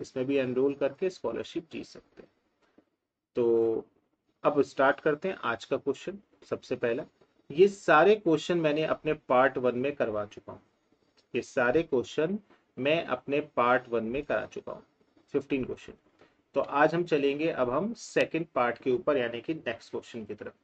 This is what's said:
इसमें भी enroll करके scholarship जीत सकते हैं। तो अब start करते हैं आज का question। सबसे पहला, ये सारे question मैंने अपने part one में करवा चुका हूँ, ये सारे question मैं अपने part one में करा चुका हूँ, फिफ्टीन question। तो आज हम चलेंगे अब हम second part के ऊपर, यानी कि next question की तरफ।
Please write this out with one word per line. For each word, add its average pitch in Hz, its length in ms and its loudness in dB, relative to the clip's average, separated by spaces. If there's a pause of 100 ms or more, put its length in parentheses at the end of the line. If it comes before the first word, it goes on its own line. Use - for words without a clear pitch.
इसमें 127 240 -6
भी 139 120 0
enroll 131 360 2
करके 143 360 -2
scholarship 120 600 -8
जीत 117 140 -12
सकते - 360 -20
हैं। - 80 -20 (1080)
तो 117 500 2 (580)
अब 143 180 2
start 139 380 2
करते 156 280 -2
हैं 190 160 -6
आज 117 220 -6
का 135 120 -4
question। 175 420 -6 (300)
सबसे 120 260 -6
पहला, 123 300 -4 (440)
ये 165 180 6
सारे 185 480 4
question 170 440 0
मैंने 156 260 0
अपने 151 280 -2 (160)
part 135 280 4
one 123 200 0
में 139 180 -2
करवा 107 300 -4
चुका - 260 -18
हूँ, - 100 -16 (720)
ये 120 80 0
सारे 131 420 2
question 160 560 -2 (380)
मैं 147 280 0
अपने 135 340 -4 (160)
part 127 340 2
one 113 140 -2
में 123 200 -6
करा 107 220 -4
चुका - 260 -14
हूँ, - 120 -14 (500)
फिफ्टीन 135 320 -2
question। - 280 -12 (640)
तो 139 60 2
आज 147 340 4
हम 175 80 2
चलेंगे 147 460 0
अब 127 200 0
हम 180 240 -2
second - 520 -2 (100)
part 120 220 0
के 135 140 -2
ऊपर, 139 260 2
यानी 117 240 -2
कि 160 120 -6
next - 380 -8
question 113 340 -10
की 104 100 -10
तरफ। 107 180 -14 (100)